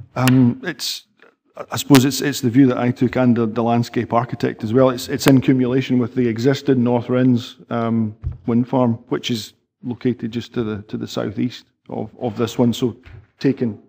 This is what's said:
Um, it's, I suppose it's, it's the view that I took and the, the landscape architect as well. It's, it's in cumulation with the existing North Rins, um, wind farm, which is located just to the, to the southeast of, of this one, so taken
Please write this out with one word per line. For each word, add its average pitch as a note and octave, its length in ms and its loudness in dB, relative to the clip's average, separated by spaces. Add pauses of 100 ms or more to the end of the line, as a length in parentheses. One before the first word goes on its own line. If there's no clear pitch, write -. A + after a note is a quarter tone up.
(180)
Um, B2+ 460 4
it's, - 440 -10 (640)
I B2 60 -6
suppose C3 280 4
it's, C#3 160 -2
it's C#3 200 -4
the B2+ 80 0
view C3 180 6
that B2 100 0
I B2 140 0
took B2 260 -2
and B2 180 4
the, A#2 100 0
the A2+ 180 -4
landscape A#2 500 -2
architect A#2 500 -2
as G#2+ 100 -4
well. C3 160 6
It's, - 200 -6
it's C#3+ 180 -2
in C3+ 140 6
cumulation C3 580 2
with A#2+ 160 -2
the B2 120 0
existing B2+ 560 0
North A#2+ 260 0
Rins, B2 480 0 (120)
um, A2+ 460 -2 (300)
wind A#2+ 220 0
farm, B2+ 260 2 (160)
which - 200 -4
is A2 240 -6 (300)
located A#2+ 480 -6
just A#2 220 -10
to B2 100 -4
the, G#2+ 200 -6
to A#2+ 140 -12
the A2+ 100 -8
southeast A#2+ 580 -6 (240)
of, A2+ 200 -10 (100)
of A2 180 -6
this A#2 200 -4
one, A#2+ 160 2
so A#2+ 220 -4 (440)
taken B2 380 -2 (120)